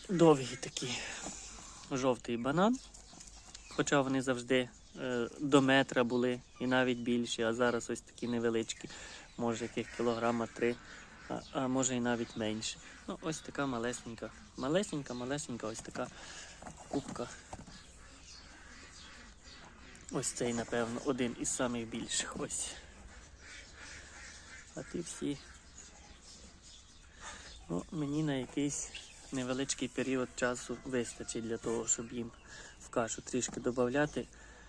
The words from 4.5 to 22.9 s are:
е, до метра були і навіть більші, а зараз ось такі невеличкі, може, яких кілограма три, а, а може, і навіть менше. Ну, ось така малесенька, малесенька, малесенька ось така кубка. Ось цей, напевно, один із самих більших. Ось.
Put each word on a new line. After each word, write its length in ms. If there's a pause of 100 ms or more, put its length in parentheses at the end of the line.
е, 280 (100)
до 220
метра 420
були 380 (180)
і 80
навіть 300
більші, 460
а 100
зараз 360
ось 120
такі 260
невеличкі, 600 (480)
може, 280
яких 220 (100)
кілограма 560
три, 220 (540)
а, 100 (140)
а 140
може, 280
і 40
навіть 380
менше. 400 (320)
Ну, 120
ось 180
така 260
малесенька, 640 (280)
малесенька, 560
малесенька 540
ось 120
така 280 (800)
кубка. 400 (2750)
Ось 160
цей, 260
напевно, 520
один 340
із 100
самих 380
більших. 520
Ось. 320 (2000)